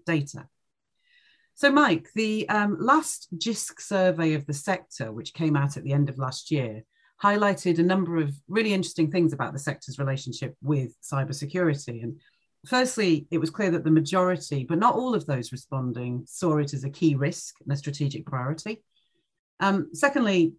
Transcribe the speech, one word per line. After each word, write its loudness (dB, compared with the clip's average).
data. -2
So, 4
Mike, 4
the, 0
um, 0
last 0
jisc -6
survey 2
of -4
the -4
sector, -6
which -12
came 2
out 0
at -8
the -4
end 4
of -8
last -6
year, -2
highlighted 2
a 4
number 2
of 0
really 0
interesting 0
things 4
about -6
the -8
sector's -8
relationship -4
with -2
cybersecurity. -4
And -8
firstly, 2
it 0
was 0
clear 0
that 0
the 2
majority, 2
but 0
not 6
all 0
of -4
those -4
responding, -6
saw 0
it 0
as -6
a -6
key 2
risk -4
and -6
a 0
strategic -4
priority. -6
Um, 2
secondly, 4